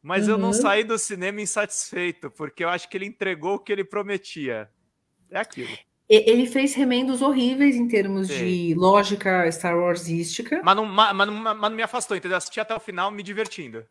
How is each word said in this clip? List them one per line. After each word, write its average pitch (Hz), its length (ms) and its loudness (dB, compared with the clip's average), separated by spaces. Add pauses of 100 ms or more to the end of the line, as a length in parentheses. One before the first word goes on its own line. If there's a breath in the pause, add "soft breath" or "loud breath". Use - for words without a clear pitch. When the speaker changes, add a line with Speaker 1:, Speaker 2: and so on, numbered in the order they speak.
Speaker 1:
mas 190 260 0
eu 214 100 4
não 190 100 2
Speaker 2:
Uhum. 196 60 2
Speaker 1:
saí 214 300 4
do 220 140 -2
cinema 202 420 -6
insatisfeito, 180 880 -4
porque 151 340 -8
eu 170 40 0
acho 175 200 -4
que - 80 -12
ele 190 100 -6
entregou 190 480 -4
o 196 40 -4
que 202 140 -6
ele 196 120 -2
prometia. 185 840 -6 (600)
É 180 100 -4
aquilo. 127 300 -8 (380 loud breath)
Speaker 2:
E-, 220 220 8
ele 247 160 6
fez 277 280 0
remendos 254 460 0
horríveis 269 540 4
em 240 140 0
termos 196 400 0
Speaker 1:
Sim. - 60 -4 (340)
Speaker 2:
de 160 80 2
lógica 190 760 4
Star 170 260 -2
Warsística. 175 880 -2
Speaker 1:
Mas 190 120 6
não, 220 100 -2
ma-, 202 260 2
mas 196 140 2
não, 214 80 -6
mas 220 260 -4
não 214 100 0
me 226 120 -6
afastou, 220 340 -4
entendeu? 180 220 -4
Assisti - 220 -8
até 214 160 -4
o - 40 -8
final 190 300 -4
me 202 140 -12
divertindo. 170 680 -10